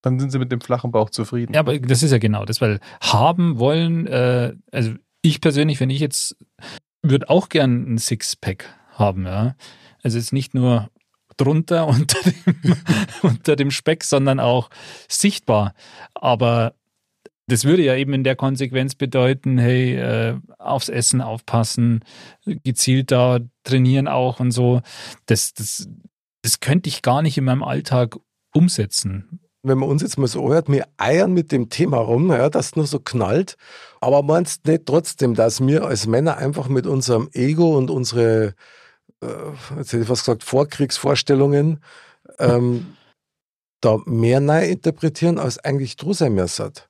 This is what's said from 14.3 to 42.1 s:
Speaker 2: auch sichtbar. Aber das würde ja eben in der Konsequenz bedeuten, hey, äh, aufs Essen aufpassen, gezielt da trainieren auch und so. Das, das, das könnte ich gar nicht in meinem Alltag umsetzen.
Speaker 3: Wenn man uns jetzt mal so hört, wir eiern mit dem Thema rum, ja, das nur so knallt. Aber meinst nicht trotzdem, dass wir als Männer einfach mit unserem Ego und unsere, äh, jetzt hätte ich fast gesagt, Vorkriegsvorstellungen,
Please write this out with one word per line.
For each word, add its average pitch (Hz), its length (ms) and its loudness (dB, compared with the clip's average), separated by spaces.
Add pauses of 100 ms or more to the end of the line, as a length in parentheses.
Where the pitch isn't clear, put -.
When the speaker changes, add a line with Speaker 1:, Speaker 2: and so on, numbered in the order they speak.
Speaker 2:
auch 120 280 0 (400)
sichtbar. 104 640 0 (420)
Aber 117 600 0 (720)
das 120 180 0
würde 170 180 4
ja 131 140 4
eben 139 180 -2
in 135 100 -2
der 131 120 2
Konsequenz 131 580 -2
bedeuten, 131 640 0
hey, 127 380 2
äh, 113 400 -2 (220)
aufs - 320 -4
Essen 123 320 0
aufpassen, 117 840 -2 (600)
gezielt 131 460 0
da 123 280 4 (260)
trainieren 131 440 2
auch 127 320 -2
und 123 100 2
so. 123 300 2 (460)
Das, - 280 0
das, 101 340 -10 (540)
das - 180 -4
könnte 156 280 0
ich - 140 -8
gar 131 200 2
nicht 156 160 0
in 135 60 0
meinem 131 200 0
Alltag 131 520 -2 (380)
umsetzen. 104 840 -2 (220)
Speaker 3:
Wenn 131 160 2
man 135 120 -2
uns 147 100 2
jetzt - 160 -6
mal 139 100 0
so 123 240 -4
hört, 160 200 0
wir 139 160 2 (100)
eiern 180 380 2
mit 165 180 0
dem 123 160 0
Thema 147 300 0
rum, 123 320 2
ja, 131 180 2
das - 280 -4
nur 151 100 0
so 135 120 -4
knallt. 117 580 -2 (440)
Aber 143 220 4
meinst 160 440 -2
nicht 156 200 0
trotzdem, 135 480 0
dass 113 260 0
wir 139 240 2
als 107 220 -4
Männer 135 320 0
einfach 139 300 -4
mit 131 180 0
unserem 127 480 0
Ego 156 420 2
und 131 140 0
unsere, 113 640 0 (680)
äh, - 40 -10 (500)
jetzt 143 160 -8
hätte 117 100 0
ich 110 60 -4
fast 123 160 -2
gesagt, 117 200 0
Vorkriegsvorstellungen, 143 1400 0 (580)